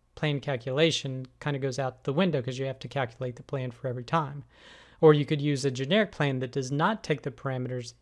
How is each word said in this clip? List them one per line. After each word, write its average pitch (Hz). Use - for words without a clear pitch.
plan 147
calculation 135
kind 143
of 131
goes 131
out 131
the 139
window 151
'cause 123
you 135
have 131
to -
calculate 123
the 127
plan 131
for 123
every 123
time. 143
Or 156
you 147
could 147
use 143
a 139
generic 151
plan 139
that 127
does 131
not 175
take 151
the 139
parameters 127